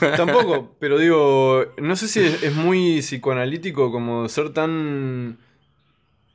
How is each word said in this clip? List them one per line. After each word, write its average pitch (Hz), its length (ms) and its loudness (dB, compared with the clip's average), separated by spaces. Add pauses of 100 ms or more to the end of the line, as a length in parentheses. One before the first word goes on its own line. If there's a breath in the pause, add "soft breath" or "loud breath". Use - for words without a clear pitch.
(160)
tampoco, 165 640 0
pero 143 180 0
digo, 139 680 4 (140)
no 165 180 -2
sé 214 100 -6
si 214 140 0
es, 165 220 2
es 151 120 0
muy 170 460 2
psicoanalítico 135 880 -2
como 117 380 -4
ser 151 240 -4
tan 139 840 -4 (960 soft breath)